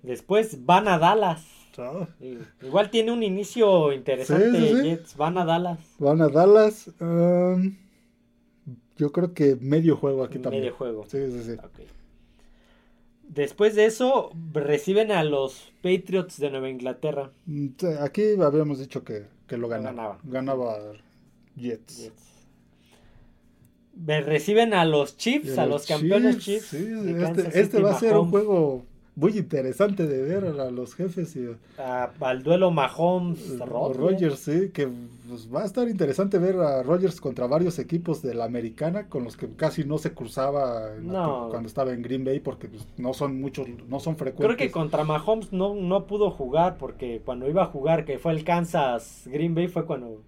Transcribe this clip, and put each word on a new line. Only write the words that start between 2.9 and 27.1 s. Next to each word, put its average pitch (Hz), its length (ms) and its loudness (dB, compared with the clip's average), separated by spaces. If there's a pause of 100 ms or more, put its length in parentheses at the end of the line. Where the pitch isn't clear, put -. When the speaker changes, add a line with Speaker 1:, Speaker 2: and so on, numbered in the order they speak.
Speaker 1:
tiene 226 220 2
un 233 100 0
inicio 190 720 4
interesante, 143 580 2
Speaker 2:
Sí, 233 160 4
sí, 226 140 6
sí. - 80 2
Speaker 1:
Jets, - 260 -4
van 165 220 0
a 180 80 0
Dallas. 170 340 0 (180)
Speaker 2:
Van 151 240 4
a 156 60 6
Dallas, 208 720 6
em, 180 800 2 (1200)
yo 147 160 0
creo 175 200 0
que 143 280 4
medio 151 340 4
juego 135 300 0
aquí 131 140 -10
Speaker 1:
Medio 127 120 -4
Speaker 2:
también. 131 220 -2
Speaker 1:
juego. 110 340 -8
Speaker 2:
Sí, 139 120 -6 (120)
sí, 120 140 -8
sí. 117 80 -8
Speaker 1:
Ok. - 340 -16 (1400)
Después 160 460 2
de 208 100 8
eso, 254 460 2 (200)
reciben 151 600 2
a 170 120 2
los 139 480 -4 (100)
Patriots 185 560 -2
de 143 140 -2
Nueva 131 180 -6
Inglaterra. 135 640 -6 (140)
Speaker 2:
Mm, 143 220 -6 (100)
sí, 180 100 -2 (140)
aquí 147 200 -2 (200)
habíamos 147 380 2
dicho 135 240 -10
que, 104 220 -10 (220)
que 127 80 -8
lo 120 80 -6
Speaker 1:
Lo 117 60 -6
Speaker 2:
ganaba. 117 240 -6
Speaker 1:
ganaba. 107 300 -10
Speaker 2:
Ganaba 131 540 -4 (760)
Jets. 120 420 -10
Speaker 1:
Jets. 113 260 -20 (1700)
Ve-, 151 260 -2
reciben 214 520 2
a 170 120 4
los 147 320 2
Chiefs, 233 380 -2
Speaker 2:
Y 135 40 0
Speaker 1:
a - 40 2
Speaker 2:
a - 20 2
Speaker 1:
los 143 160 0
Speaker 2:
los - 60 -14
Speaker 1:
campeones 190 520 4
Speaker 2:
Chiefs, 208 320 -4
Speaker 1:
Chiefs 156 140 -6
Speaker 2:
sí, 220 40 -8
Speaker 1:
de 208 220 -4